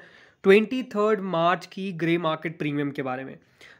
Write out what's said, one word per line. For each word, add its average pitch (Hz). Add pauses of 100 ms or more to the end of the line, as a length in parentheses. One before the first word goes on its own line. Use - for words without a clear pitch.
(440)
ट्वेंटी 214
थर्ड 214
मार्च 170
की 196
ग्रे 165
मार्केट 160
प्रीमियम 143
के 143
बारे 131
में। 135 (420)